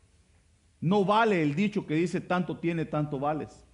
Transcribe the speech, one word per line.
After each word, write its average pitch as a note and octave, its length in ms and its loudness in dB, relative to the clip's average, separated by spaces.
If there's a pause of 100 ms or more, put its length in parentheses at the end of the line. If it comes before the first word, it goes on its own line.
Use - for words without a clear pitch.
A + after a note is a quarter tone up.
(800)
no G3 240 2
vale G#3 380 4
el D3 120 2
dicho G3+ 320 0
que D3+ 80 -4
dice, F3 260 0
"Tanto F3+ 360 -2
tiene, E3 280 -2
tanto D3 360 -4
vales". C#3 540 -6